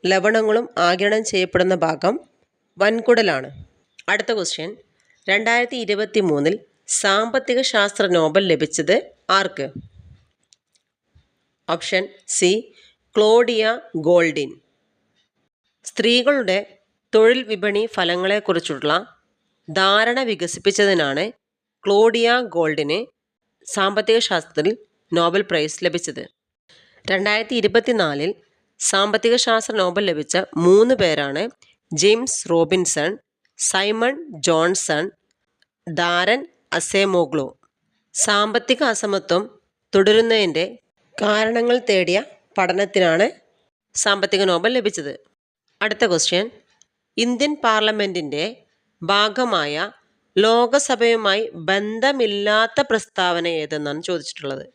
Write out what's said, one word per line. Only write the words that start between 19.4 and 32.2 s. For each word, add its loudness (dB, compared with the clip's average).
ധാരണ 2
വികസിപ്പിച്ചതിനാണ് 0
ക്ലോഡിയ 4
ഗോൾഡിന് -2
സാമ്പത്തിക 0
ശാസ്ത്രത്തിൽ -2
നോബൽ 2
പ്രൈസ് -2
ലഭിച്ചത്. -4
രണ്ടായിരത്തി -2
ഇരുപത്തിനാലിൽ 0
സാമ്പത്തിക 0
ശാസ്ത്ര 0
നോബൽ 0
ലഭിച്ച -4
മൂന്ന് 6
പേരാണ് 0
ജെയിംസ് 2